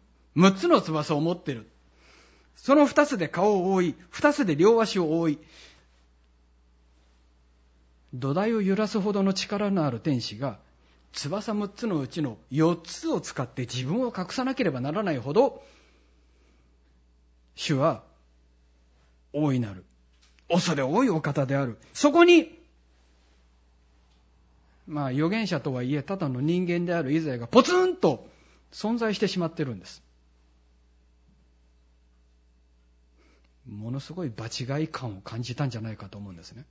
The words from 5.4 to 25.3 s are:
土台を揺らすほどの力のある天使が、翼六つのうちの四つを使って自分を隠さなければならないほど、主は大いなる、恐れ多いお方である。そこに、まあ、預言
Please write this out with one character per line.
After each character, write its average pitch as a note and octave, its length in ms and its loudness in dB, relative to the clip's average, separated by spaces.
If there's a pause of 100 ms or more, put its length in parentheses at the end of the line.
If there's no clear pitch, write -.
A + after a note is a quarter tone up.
土 C3+ 200 -2
台 G#3 200 0
を A3 80 0
揺 G3 160 2
ら G#3+ 100 0
す G#3+ 140 -2
ほ G3+ 100 0
ど G3 120 0
の F#3+ 100 2
力 G3+ 380 -4
の F3 140 0
あ C3 60 0
る A2+ 80 -4
天 C3 220 0
使 G#2 160 -10
が、 B2 220 -8 (520)
翼 G3+ 420 -6
六 G#3 220 -4
つ A#3+ 100 -8
の F3+ 140 -2
う C3 80 -4
ち E3 140 -6
の A#2+ 160 -4 (120)
四 D#3+ 280 2
つ - 320 -10
を A#3 100 0
使 - 220 -6
っ B2 40 -4
て - 180 -8
自 B2 220 -6
分 G#3 180 -2
を A#3+ 140 -4
隠 F#3 120 -6
さ B3+ 160 -4
な C4 100 -4
け C4 80 0
れ E3+ 80 0
ば B2+ 80 -4
な C#3 140 -4
ら G#3+ 100 -2
な F3+ 80 -2
い C3 80 -4
ほ C3+ 140 -6
ど、 B3 280 2 (1900)
主 - 200 -2
は C3+ 280 0 (1300)
大 D3 200 0
い B2+ 60 0
な G#2 140 -4
る、 F#2 100 -18 (680)
恐 E3+ 280 2
れ C3+ 60 0
多 F3 200 2
い B3 60 2
お D#3+ 100 0
方 C#3+ 260 -2
で C#3 120 -2
あ C#3 80 -2
る。 A#2 120 -8 (160)
そ C#4+ 180 4
こ E4+ 120 8
に、 F4 340 8 (2250)
ま D3+ 180 -4
あ、 - 20 -2
預 C#3+ 200 0
言 A3 180 -2